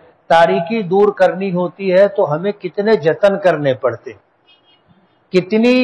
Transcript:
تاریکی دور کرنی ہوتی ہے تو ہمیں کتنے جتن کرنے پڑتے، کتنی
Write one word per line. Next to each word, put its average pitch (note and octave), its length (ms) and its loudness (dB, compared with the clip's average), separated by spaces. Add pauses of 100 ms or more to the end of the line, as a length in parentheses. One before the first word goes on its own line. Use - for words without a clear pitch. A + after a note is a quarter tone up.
(320)
تاریکی F#3 540 2
دور G3 280 2
کرنی F#3 400 0
ہوتی F3+ 400 -4
ہے G3 160 4
تو G3 240 -2
ہمیں F3+ 220 -4
کتنے G3+ 440 -4
جتن E3 400 0
کرنے D3 380 0
پڑتے، A#2 360 -6 (1200)
کتنی G#3+ 520 2